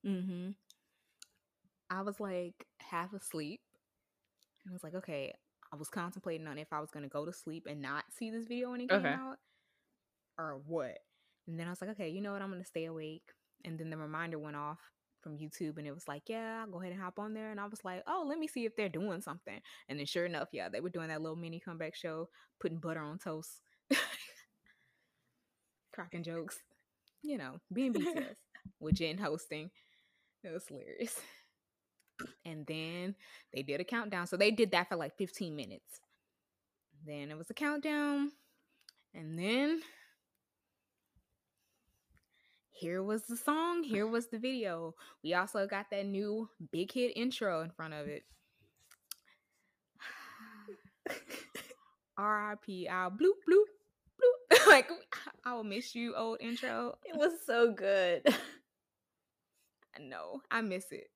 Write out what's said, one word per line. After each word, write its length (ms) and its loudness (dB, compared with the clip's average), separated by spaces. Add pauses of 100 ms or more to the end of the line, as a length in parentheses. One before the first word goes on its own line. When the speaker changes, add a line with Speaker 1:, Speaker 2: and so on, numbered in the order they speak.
Speaker 1:
Mm-hmm. 440 -2 (1400)
I 120 -4
was, 180 -4
like, 460 -6 (140)
half 320 -4
asleep. 480 -8 (1080)
I 40 -12
was 100 -12
like, 140 -12
"Okay." 360 -4 (400)
I 40 -12
was 120 -10
contemplating 600 -6
on 100 -8
if 140 -10
I 80 -2
was 100 -8
gonna 180 -10
go 160 -4
to 80 -6
sleep 360 -10
and 120 -8
not 320 -4
see 180 -6
this 180 -6
video 240 -4
when 80 -4
it 80 -6
came 100 6
Speaker 2:
Okay. 100 4
Speaker 1:
out 300 -2 (1000)
or 300 -6
what. 320 -4 (480)
And 140 -8
then 80 -4
I 20 -6
was 100 -8
like, 100 -6
"Okay, 180 -6
you 120 -6
know 120 -4
what? 100 -6
I'm 80 -6
gonna 140 -8
stay 220 -6
awake." 460 -10 (320)
And 140 -6
then 100 -6
the 80 -8
reminder 400 -6
went 200 -8
off 240 -6 (400)
from 180 -12
YouTube 400 -6
and 80 -8
it 80 -8
was 140 -14
like, 200 -10
"Yeah, 340 -6
I'll 100 -10
go 80 -8
ahead 120 -6
and 80 -8
hop 200 -8
on 140 -6
there." 180 -8
And 80 -8
I 60 -6
was 180 -12
like, 240 -6
"Oh, 180 -2
let 120 -2
me 100 -4
see 160 -4
if 100 -2
they're 140 0
doing 320 -4
something." 400 -12 (280)
And 100 -6
then 80 -4
sure 200 0
enough, 260 -2
yeah, 160 -4
they 120 -4
were 100 -4
doing 180 -6
that 140 -4
little 140 -6
mini 240 -8
comeback 340 -8
show, 360 -6 (280)
putting 200 -2
butter 220 -4
on 180 -8
toast, 420 -10 (300)
<laughs> 2000 -8
cracking 320 -8
jokes, 340 -8 (640)
you 160 -4
know, 220 -10 (120)
being 200 2
Speaker 2:
<laughs> 0 -
Speaker 1:
B 100 2
T 60 2 (100)
S 160 -6 (460)
with 160 2
Jin 220 -2
hosting. 520 -4 (720)
It 100 -12
was 140 -8
hilarious. 540 -8 (1200)
And 220 -8
then 480 -4 (360)
they 120 -4
did 180 -2
a 40 -2
countdown. 420 -2
So 100 -2
they 140 8
did 220 4
that 180 4
for, 60 0
like, 200 -4
fifteen 400 -4
minutes. 440 -12 (1080)
Then 240 -8
it 80 -10
was 100 -12
a 60 -8
countdown. 800 0 (840)
And 240 -8
then 420 2 (3000)
here 340 -2
was 200 0
the 160 -4
song. 440 2
Here 240 2
was 220 0
the 100 -6
video. 560 -2 (300)
We 80 2
also 340 2
got 260 -2
that 120 0
new 460 -2 (200)
big 220 -2
hit 240 2
intro 460 0
in 80 -4
front 240 -8
of 120 -6
it. 180 -8 (2750)
<sighs> 100 -4 (1000)
R 360 2
I 40 -4
P, 320 -6
I'll 220 2
bloop, 280 8 (100)
bloop, 160 12 (560)
bloop. 420 12
<laughs> 60 12
Like, 200 12 (560)
I 100 -2
will 100 -4
miss 300 -4
you, 200 -2
old 260 -2
intro. 640 -4
Speaker 2:
It 120 -6
was 160 6 (140)
so 260 8
good. 540 4
<laughs> 1700 -4
Speaker 1:
I 60 -16
know. 480 -10
I 100 0
miss 320 -4
it. 240 -12